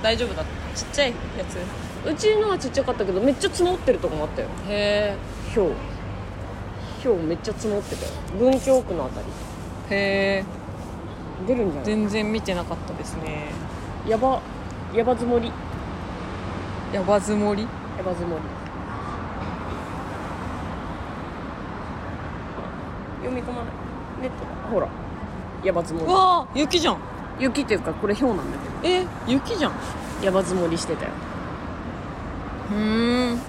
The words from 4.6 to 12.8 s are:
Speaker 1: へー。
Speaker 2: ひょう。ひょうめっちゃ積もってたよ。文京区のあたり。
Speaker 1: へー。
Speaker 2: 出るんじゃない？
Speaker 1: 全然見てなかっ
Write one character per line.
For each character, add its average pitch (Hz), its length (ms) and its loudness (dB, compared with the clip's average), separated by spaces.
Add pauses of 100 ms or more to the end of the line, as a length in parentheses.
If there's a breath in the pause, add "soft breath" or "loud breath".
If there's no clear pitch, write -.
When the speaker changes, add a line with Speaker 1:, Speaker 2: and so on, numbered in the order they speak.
Speaker 1:
へ 208 460 4 (340)
ー。 - 40 -4
Speaker 2:
ひ 233 60 4
ょ 190 60 6
う。 151 60 4 (1300)
ひ 277 80 2
ょ 226 40 8
う 185 40 6
め 165 180 2
っ - 80 -8
ち 220 60 -2
ゃ 214 40 -2
積 - 140 -2
も 254 120 2
っ - 20 -2
て - 160 -4
た - 80 -4
よ。 - 60 -6 (280)
文 262 220 8
京 262 200 8
区 - 120 -2
の 151 120 0
あ 127 40 -4
た 110 100 -6
り。 104 60 -4 (640)
Speaker 1:
へ 196 540 4 (1000)
ー。 185 40 -2
Speaker 2:
出 254 80 6
る 233 100 4
ん 175 60 2
じ - 20 -2
ゃ - 20 -2
な 143 60 -2
い？ - 40 -4
Speaker 1:
全 214 220 4
然 214 240 0
見 220 100 0
て 190 140 0
な 175 80 0
か 170 120 -4
っ - 20 -8 (100)